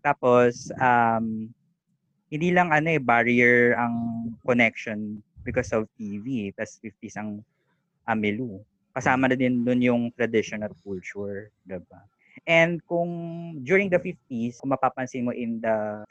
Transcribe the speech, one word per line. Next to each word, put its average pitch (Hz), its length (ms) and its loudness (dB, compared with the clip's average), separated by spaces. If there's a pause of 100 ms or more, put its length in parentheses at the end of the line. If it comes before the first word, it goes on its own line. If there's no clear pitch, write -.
tapos, 123 720 2
um, 113 720 2 (800)
hindi 165 240 -2
lang, 180 160 4
ano, 156 240 2
eh, 151 80 2
barrier 120 800 4
ang 117 480 -2 (160)
connection 110 800 -2 (160)
because 123 320 -4
of 110 240 0
T 104 240 -10
V, 117 260 -6
eh. 98 60 -8
Tas - 240 -10
fifties 107 400 -16
ang 104 240 -10 (640)
Amelu. 110 560 -2 (320)
Kasama 131 320 2
na 127 140 2
din 123 260 0
dun 123 160 2
yung 120 320 2
traditional 113 560 -2 (160)
culture, 101 640 -10 (160)
di 92 240 -10
ba? - 160 -20 (400)
And 165 400 2
kung 175 240 -2 (560)
during 175 240 2
the 175 80 2
fifties, 120 640 -6
kung 135 160 -2
mapapansin 127 480 -2
mo 123 80 -2
in 117 320 -6
the 107 460 -2